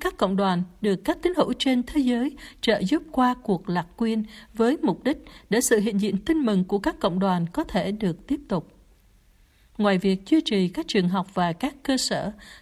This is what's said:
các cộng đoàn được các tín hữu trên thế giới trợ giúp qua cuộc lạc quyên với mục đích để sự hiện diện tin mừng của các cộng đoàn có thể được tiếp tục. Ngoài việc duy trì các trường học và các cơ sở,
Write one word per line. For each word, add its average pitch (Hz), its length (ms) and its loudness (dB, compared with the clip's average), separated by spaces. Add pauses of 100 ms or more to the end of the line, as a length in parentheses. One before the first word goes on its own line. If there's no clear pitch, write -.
các - 160 -4
cộng 196 200 0
đoàn 185 260 0 (180)
được 202 240 0
các 330 180 -2
tín 349 140 0
hữu - 220 2
trên 254 240 0
thế 294 180 -2
giới 247 360 0 (240)
trợ - 280 0
giúp 311 140 0 (100)
qua 247 300 2
cuộc - 260 -2
lạc 175 180 -2 (100)
quyên 220 280 -2 (300)
với 240 280 2
mục 208 220 -2
đích 285 200 -2 (260)
để 220 100 4
sự 226 200 4
hiện 202 200 0
diện 202 240 0
tin 320 140 2
mừng 214 260 2
của 202 140 -2
các 311 220 -2
cộng 185 180 0
đoàn 185 340 0
có 320 120 -2
thể 196 280 -2
được 208 340 -4
tiếp 294 220 -4
tục. - 260 -4 (1040)
Ngoài 202 200 4
việc 190 280 0
duy 311 140 4
trì 196 280 0
các 320 200 -6
trường 185 200 2
học 180 260 -2
và 175 180 0
các 262 300 -6
cơ 269 140 0
sở, 185 360 -4 (300)